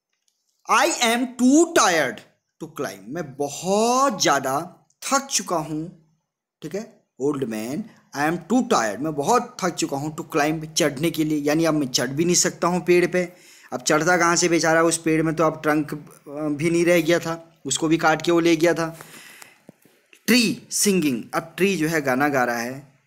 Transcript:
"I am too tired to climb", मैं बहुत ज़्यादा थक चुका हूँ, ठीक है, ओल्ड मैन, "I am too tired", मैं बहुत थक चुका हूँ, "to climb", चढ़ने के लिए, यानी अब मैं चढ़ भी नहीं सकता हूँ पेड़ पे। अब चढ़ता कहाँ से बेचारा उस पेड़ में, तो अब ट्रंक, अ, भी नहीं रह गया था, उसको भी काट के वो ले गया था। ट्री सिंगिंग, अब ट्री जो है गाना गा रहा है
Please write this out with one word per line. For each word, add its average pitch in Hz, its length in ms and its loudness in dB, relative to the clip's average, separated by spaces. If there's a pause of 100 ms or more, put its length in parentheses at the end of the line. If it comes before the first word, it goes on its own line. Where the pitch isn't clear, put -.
(720)
"I 240 140 4
am 240 340 0 (240)
too 294 220 8
tired 175 500 2 (480)
to 151 60 -16 (120)
climb", 98 260 -8
मैं 139 280 -10
बहुत 208 880 0
ज़्यादा 143 680 -2 (160)
थक 262 280 -2
चुका 185 240 -4
हूँ, 156 540 -8 (520)
ठीक 160 140 -12
है, 226 260 -12 (180)
ओल्ड 139 240 -2
मैन, 113 400 -6 (340)
"I 147 120 0
am 175 80 -2 (140)
too 247 180 2
tired", 113 300 0
मैं 151 160 -6
बहुत 226 480 0
थक 180 60 0
चुका 156 280 -6
हूँ, 151 180 -6
"to 160 100 -12 (100)
climb", 156 380 -2
चढ़ने 151 380 0
के 160 120 -2
लिए, 156 140 0
यानी 147 280 0
अब 156 80 2
मैं 147 140 0
चढ़ 127 200 -2
भी 143 180 -2
नहीं 175 100 2
सकता 175 320 0
हूँ 175 180 -2
पेड़ 175 220 4
पे। 180 260 -4 (400)
अब 123 80 -8
चढ़ता 160 360 2
कहाँ 170 180 4
से 175 140 0
बेचारा 165 340 4
उस 165 140 2
पेड़ 160 260 0
में, 160 120 -2
तो 165 80 0
अब 156 180 0
ट्रंक, 151 320 0
अ, 151 60 -10 (320)
भी 151 380 -4
नहीं 170 160 0
रह 175 160 4
गया 165 180 2
था, 165 460 -10
उसको 139 220 -2
भी 160 100 2
काट 156 240 2
के 170 100 -2
वो 170 80 4
ले 165 160 4
गया 165 180 2
था। 160 260 -6 (1300)
ट्री 220 440 0
सिंगिंग, 151 520 0 (100)
अब 165 240 -6
ट्री 185 200 2
जो 151 100 0
है 165 140 0
गाना 135 280 0
गा 135 140 0
रहा 120 140 -2
है 127 360 -10 (140)